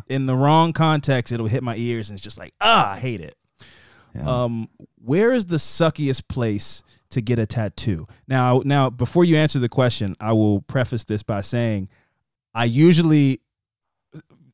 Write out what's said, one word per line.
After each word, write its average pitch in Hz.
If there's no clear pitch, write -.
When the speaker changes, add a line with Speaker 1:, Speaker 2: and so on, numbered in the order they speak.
Speaker 1:
<laughs> -
Speaker 2:
in 135
the 131
wrong 156
context, 147
it'll 117
hit 120
my 120
ears 117
and 101
it's -
just -
like, 92
ah, 202
I 95
hate 120
it. 76
Speaker 1:
Yeah. 123
Speaker 2:
Um, 113
where 185
is 226
the 165
suckiest 151
place 107
to 120
get 117
a -
tattoo? 101
Now, 127
now, 139
before 127
you 160
answer 151
the 120
question, 113
I 110
will 104
preface 123
this 104
by 104
saying 110
I 117
usually 151